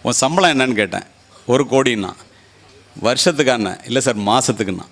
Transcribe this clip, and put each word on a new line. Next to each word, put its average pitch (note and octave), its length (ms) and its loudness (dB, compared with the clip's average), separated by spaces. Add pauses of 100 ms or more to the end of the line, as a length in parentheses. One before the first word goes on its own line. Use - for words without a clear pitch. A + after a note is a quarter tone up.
"உன் B2 100 -2
சம்பளம் D#3 480 2
என்னன்னு?" B2+ 140 2
கேட்டேன். G2+ 300 -2 (420)
"ஒரு B2+ 260 2
கோடினா." B2 420 0 (920)
"வருஷத்துக்கான?" B2+ 800 0
"இல்லை B2 160 -2
சார், A#2+ 160 -2
மாசத்துக்குன்னா." G#2 760 -2